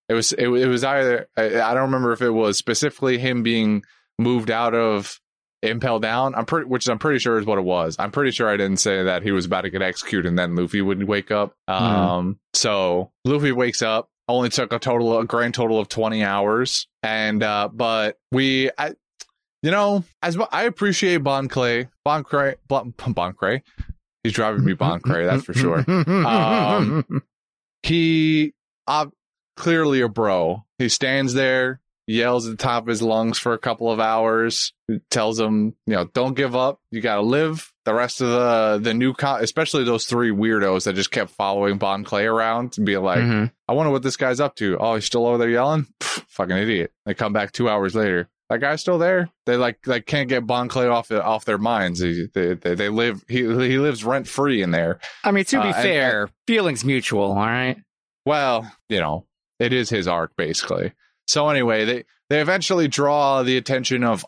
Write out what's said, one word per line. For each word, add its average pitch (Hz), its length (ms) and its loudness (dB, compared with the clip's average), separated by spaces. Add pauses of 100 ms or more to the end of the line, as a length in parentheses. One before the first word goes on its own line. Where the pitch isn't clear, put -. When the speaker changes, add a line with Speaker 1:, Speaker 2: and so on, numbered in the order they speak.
Speaker 1:
It 113 80 0
was, 117 180 0
it, 120 140 0
it 123 200 2
was 123 160 0
either, 135 440 0 (100)
I, 113 240 2
I 113 140 0
don't 131 80 2
remember 131 300 0
if 113 100 -2
it 120 80 2
was 110 260 2
specifically 127 640 -2
him 123 240 -2
being 110 400 2 (340)
moved 117 320 0
out 117 240 0
of 110 460 0 (420)
Impel 113 380 -2
Down. 120 340 -2
I'm 113 140 -4
pretty, 160 200 -2
which 123 220 -2
I'm 117 80 0
pretty 143 220 0
sure 117 180 0
is 104 80 -2
what 104 140 0
it 95 60 -2
was. 87 340 0
I'm 101 100 -2
pretty 139 220 0
sure 113 180 0
I 104 80 0
didn't 98 220 0
say 95 240 0
that 90 180 0
he 104 100 -2
was 92 140 0
about 92 160 -2
to 95 80 -6
get 95 140 -2
executed 92 460 -2
and 87 100 2
then 87 160 0
Luffy 90 260 0
would 98 220 0
wake 101 260 -2
up. 104 240 -2 (160)
Speaker 2:
Mm-hmm. 92 160 0
Speaker 1:
Um, 90 540 0 (160)
so 95 560 0 (120)
Luffy 143 280 0
wakes 123 320 0
up. 113 260 -2 (180)
Only 123 220 0
took 113 220 -2
a 117 60 -4
total, 117 400 2
a 113 80 0
grand 120 300 -2
total 113 240 2
of 101 100 -4
twenty 110 340 -2
hours. 104 640 0 (140)
And, 107 400 -2
uh, 104 320 0
but 113 460 -2 (120)
we, 131 460 0
I, 151 160 -6 (680)
you 156 80 2
know, 202 320 2 (180)
as 170 160 -2
mu-, - 140 0
I 185 140 0
appreciate 196 580 2
Bon 135 240 0
Clay, 123 400 0 (180)
Bon 147 180 0
Clay, 139 340 0 (100)
Bon, 123 260 -2 (140)
Bon 90 260 -2
Clay. 113 300 -2 (600)
He's 113 100 0
driving 110 300 0
me 143 100 4
Bon 85 260 0
Clay, 85 260 0
that's 127 200 0
for - 100 -6
sure. 165 320 2
Speaker 2:
<laughs> 170 200 2
Speaker 1:
Um, 113 1160 0 (600)
he, 160 720 2 (340)
uh, 151 200 0 (480)
clearly 156 460 2
a 120 80 2
bro. 101 560 0 (120)
He 123 120 0
stands 135 440 0
there, 131 480 0 (260)
yells 117 400 0
at 113 100 -8
the - 60 -10
top 120 200 0
of 113 40 -8
his 113 140 0
lungs 113 380 0
for 120 140 -2
a 113 40 -2
couple 117 340 -2
of 110 80 -2
hours, 113 760 0 (360)
tells 110 300 0
him, 107 360 0 (100)
you 107 100 0
know, 87 100 0
"Don't 127 300 -2
give 127 200 -2
up. 127 240 0 (120)
You 113 100 -8
gotta 104 200 0
live." 151 500 0 (140)
The 110 100 0
rest 120 260 -2
of 123 80 0
the, 113 540 2
the 113 100 0
new 127 200 0
co-, 139 240 -2
especially 139 460 0
those 117 220 0
three 120 260 0
weirdos 101 540 2
that 101 80 0
just 95 180 -2
kept 104 200 -2
following 101 480 0
Bon 98 240 -2
Clay 101 220 0
around 113 520 0
and 107 80 0
being 98 180 0
like, 95 160 2
Speaker 2:
Mm-hmm. 113 260 2 (220)
Speaker 1:
"I 110 60 0
wonder 151 180 2
what 131 120 0
this 131 140 -2
guy's 127 220 0
up 143 180 -2
to. 95 220 0
Oh, 113 160 2
he's 104 100 -2
still 117 200 0
over 120 120 2
there 117 120 2
yelling? 139 380 2 (120)
Pff, - 280 -8
fucking 92 300 -2
idiot." 101 360 0 (120)
They 104 80 -4
come 104 200 -4
back 104 180 -2
two 120 180 0
hours 98 260 0
later. 95 340 0 (200)
That 120 120 -2
guy's 147 200 -2
still 180 160 0
there. 175 320 2 (160)
They, 123 120 2
like, 120 280 -2
like, 120 220 -2
can't 143 200 -2
get 123 200 0
Bon 120 220 -2
Clay 123 180 0
off 117 220 0
the, 107 140 0
off 110 220 0
their 104 140 0
minds. 101 400 0
He, 85 340 -2
they, 90 220 0
they, 87 180 -2
they 101 160 -2
live, 110 380 -2
he, 123 140 -2
he 127 360 0
lives 135 260 0
rent 127 240 -2
free 135 360 0
in 87 80 0
there. 85 280 0 (240)
Speaker 2:
I 208 60 2
mean, 196 160 2
to - 160 0
be - 60 0
Speaker 1:
Uh, 190 60 0
and, - 100 -2
Speaker 2:
fair, 131 400 0
Speaker 1:
and 101 80 -8 (160)
Speaker 2:
feelings 175 360 0
mutual, 120 420 0
all 98 100 0
right? 120 420 -2 (480)
Speaker 1:
Well, 131 460 0 (180)
you 104 100 0
know, 78 280 -4 (320)
it 120 120 2
is 123 200 0
his 98 160 0
arc, 85 280 -2
basically. 80 580 -4 (340)
So 147 220 2
anyway, 117 360 2
they, 120 200 -4 (260)
they 151 100 2
eventually 175 460 2
draw 139 560 2
the 127 120 2
attention 127 480 -2
of 113 240 0